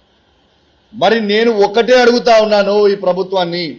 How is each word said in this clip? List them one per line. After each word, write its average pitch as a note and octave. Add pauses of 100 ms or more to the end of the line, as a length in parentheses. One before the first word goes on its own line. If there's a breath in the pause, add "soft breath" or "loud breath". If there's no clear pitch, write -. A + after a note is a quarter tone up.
(920)
మరి F#3 (140)
నేను A3+ (140)
ఒకటే A3+
అడుగుతా A#3+ (100)
ఉన్నాను G3+ (180)
ఈ - (100)
ప్రభుత్వాన్ని, F3+ (120)